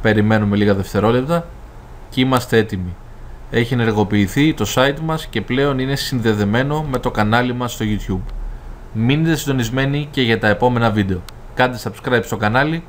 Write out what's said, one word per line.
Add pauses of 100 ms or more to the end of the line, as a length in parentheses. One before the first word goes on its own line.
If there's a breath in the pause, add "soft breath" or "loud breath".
Περιμένουμε
λίγα
δευτερόλεπτα (640)
και
είμαστε
έτοιμοι. (560)
Έχει
ενεργοποιηθεί
το (100)
site
μας
και
πλέον
είναι
συνδεδεμένο
με
το
κανάλι
μας
στο
YouTube. (600 loud breath)
Μείνετε
συντονισμένοι
και
για
τα
επόμενα
βίντεο. (340)
Κάντε
subscribe
στο
κανάλι